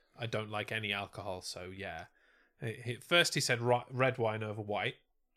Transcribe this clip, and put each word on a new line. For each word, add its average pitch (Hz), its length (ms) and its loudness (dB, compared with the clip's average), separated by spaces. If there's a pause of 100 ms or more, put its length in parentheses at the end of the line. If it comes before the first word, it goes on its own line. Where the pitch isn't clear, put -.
(180)
"I 120 80 -6
don't 110 240 -4
like 104 240 -4
any 110 180 -2
alcohol, 98 500 -4
so 90 320 -8
yeah." 92 320 -8 (540)
He, 113 140 -4 (100)
he, 120 120 -6
first 175 380 4
he 151 60 2
said 123 220 2
ro-, 120 280 4
red 131 280 2
wine 110 260 2
over 107 180 -4
white. 104 340 -2 (420)